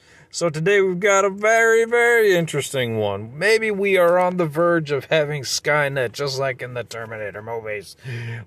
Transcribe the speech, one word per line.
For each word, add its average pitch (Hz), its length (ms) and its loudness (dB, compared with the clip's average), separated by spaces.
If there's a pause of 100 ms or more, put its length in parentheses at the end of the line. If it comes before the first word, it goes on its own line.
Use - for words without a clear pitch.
(300)
So - 180 -2
today 170 320 2
we've 185 200 0
got 196 240 4
a 196 60 2
very, 226 540 4
very 233 520 4
interesting 131 640 -2
one. 104 380 -4
Maybe 220 360 2
we 196 240 0
are 180 240 4
on 180 160 0
the 175 100 0
verge 160 460 0
of 135 140 -4
having 151 360 0
Skynet, 139 680 -2
just 135 260 -6
like 131 240 -4
in 123 120 -12
the 120 100 -6
Terminator 107 580 -10
movies. 107 540 -10 (500)